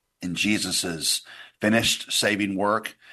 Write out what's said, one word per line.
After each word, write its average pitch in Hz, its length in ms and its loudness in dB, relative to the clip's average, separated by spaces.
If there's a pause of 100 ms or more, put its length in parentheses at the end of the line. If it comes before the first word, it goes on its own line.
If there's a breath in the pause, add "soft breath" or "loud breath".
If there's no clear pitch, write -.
(220)
in 90 140 -4
Jesus's 90 840 0 (400 loud breath)
finished 107 500 2
saving 101 460 0
work 104 400 0 (160 loud breath)